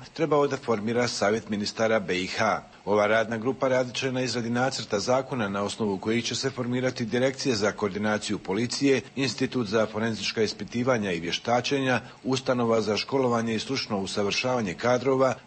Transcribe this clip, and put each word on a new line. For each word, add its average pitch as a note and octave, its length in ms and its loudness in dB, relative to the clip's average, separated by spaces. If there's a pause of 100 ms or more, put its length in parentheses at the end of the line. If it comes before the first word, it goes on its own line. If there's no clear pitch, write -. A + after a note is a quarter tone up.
(140)
trebao D3 340 4
da C3+ 100 -2
formira A#2 500 0
Savjet G#2 420 0
ministara A2 500 2
B F#2 220 -2
i F#2 60 -2
H. F#2+ 360 0 (220)
Ova G#2 220 4
radna A2+ 300 2
grupa B2+ 300 0
radit B2+ 280 2
će C3+ 160 -2
na B2+ 100 -2
izradi A#2+ 280 -2
nacrta B2 500 0
zakona B2 500 0
na G2+ 140 -2
osnovu G2+ 340 -2
kojih A2+ 260 0
će A#2 120 -4
se C3+ 140 -2
formirati B2 560 -2
direkcije B2+ 500 0
za G2+ 160 2
koordinaciju G#2 680 -2
policije, B2 640 0 (140)
institut B2 520 -2
za G#2+ 180 2
forenzička G#2+ 560 -2
ispitivanja G#2+ 680 0
i E2+ 80 -2
vještačenja, B2 840 0 (220)
ustanova B2 580 2
za G#2 160 2
školovanje A#2 580 0
i G#2 40 0
stručno A#2 400 -4
usavršavanje G#2 760 0
kadrova, B2+ 600 2 (140)